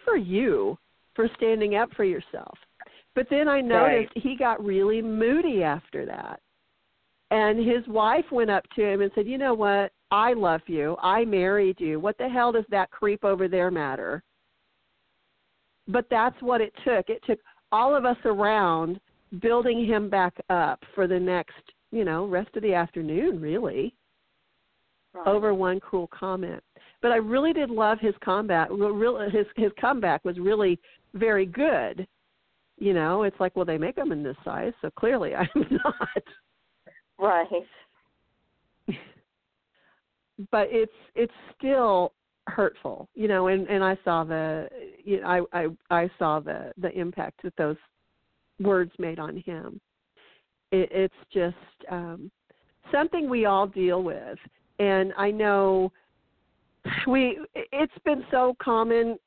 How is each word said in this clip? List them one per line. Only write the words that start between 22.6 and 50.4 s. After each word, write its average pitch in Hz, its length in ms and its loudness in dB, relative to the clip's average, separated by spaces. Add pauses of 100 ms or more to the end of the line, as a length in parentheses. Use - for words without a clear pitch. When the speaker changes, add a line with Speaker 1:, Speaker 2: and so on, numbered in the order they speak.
Speaker 1:
the 202 120 2
afternoon, 170 680 -2
really, 156 540 -4 (1200)
Speaker 2:
Right. 175 120 -10
Speaker 1:
over 208 280 4
one 185 260 0
cruel 180 280 -6
comment. 185 540 -8 (380)
But 240 120 2
I 226 40 4
really 254 380 2
did 277 160 -2
love 220 280 2
his 214 200 0
combat. 190 520 0
Re-, 202 220 0
real, 220 260 0 (120)
his, 208 160 0 (100)
his 208 240 0
comeback 220 420 0
was 180 160 -4
really 190 400 2 (360)
very 202 320 2
good. 185 600 -2 (720)
You 202 140 2
know, 175 300 2
it's 196 180 -2
like, 185 160 -2
"Well, 185 80 0
they 160 140 -2
make 226 180 -4
'em 277 160 -2
in 147 100 -6
this 135 220 -6
size, - 380 -6
so 156 80 -6
clearly 214 440 -2
<laughs> - 20 -6
I'm 180 120 -2 (220)
not." - 520 -4 (960)
Speaker 2:
Right. 180 480 0 (2750)
Speaker 1:
But 214 200 2
it's, 220 220 0 (220)
it's 233 180 -2 (240)
still 233 560 2 (360)
hurtful, - 640 -4
you 214 140 -2
know, 185 180 2
and, 190 220 0
and 196 160 0
I 190 200 0
saw 165 200 0
the, 160 440 -6 (360)
you 196 160 0
know, 180 320 0
I, 170 120 -2
I, - 20 -2 (240)
I 175 280 0
saw 156 220 0
the, 156 380 -10
the 180 200 -6
impact 175 460 -8
that 180 120 -12
those 156 200 -2 (840)
words 185 380 2
made 165 200 -6
on 156 180 -8
him. 170 440 -12 (920)